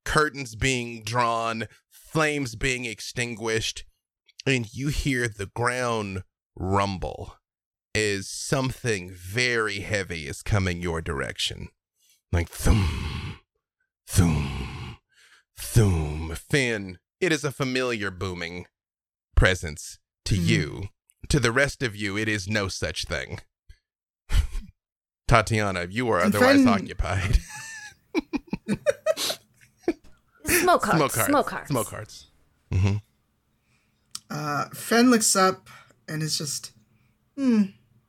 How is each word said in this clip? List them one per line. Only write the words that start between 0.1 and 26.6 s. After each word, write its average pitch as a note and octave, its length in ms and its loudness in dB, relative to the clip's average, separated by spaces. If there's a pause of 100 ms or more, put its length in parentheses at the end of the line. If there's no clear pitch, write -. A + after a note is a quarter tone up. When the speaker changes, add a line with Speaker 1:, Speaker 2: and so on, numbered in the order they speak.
Speaker 1:
being A#2+ 480 -2
drawn, A2+ 640 0 (220)
flames D3 680 -2
being B2+ 280 -2
extinguished, A2+ 1000 -4 (600)
and B2 280 0
you C3+ 160 -4
hear B2+ 400 0
the G#2 160 -8
ground A#2 800 -2 (340)
rumble F#2+ 760 -2 (600)
as G2+ 320 0
something A#2+ 840 -4
very G#2 680 -2
heavy E2+ 460 -4
is - 140 -10
coming F#2 400 0
your E2 180 -2
direction. - 680 -6 (640)
Like F2 180 0
thum, - 920 0 (680)
thum, C#2+ 880 0 (580)
thum. D#2+ 800 2
Finn, A2 600 -2 (240)
it F3 100 2
is D3 140 -2
a C#3+ 60 -2
familiar B2+ 580 -2
booming F2+ 560 -8 (720)
presence F2+ 640 2 (260)
to A2 100 2
Speaker 2:
Hmm. F2+ 100 2
Speaker 1:
you. - 380 0 (460)
To D3+ 100 4
the A2+ 120 4
rest C#3 320 2
of G#2+ 120 -2
you, G#2 220 -4
it A2 100 -2
is G#2 200 -2
no G#2 200 0
such - 380 -6
thing. D2+ 360 -8 (840)
<laughs> - 1000 -4
Tatiana, G#2 600 2
you A2+ 220 -4
are F#2 100 4
Speaker 2:
And G2+ 160 4
Speaker 1:
otherwise C4+ 220 6
Speaker 2:
Finn C4 100 6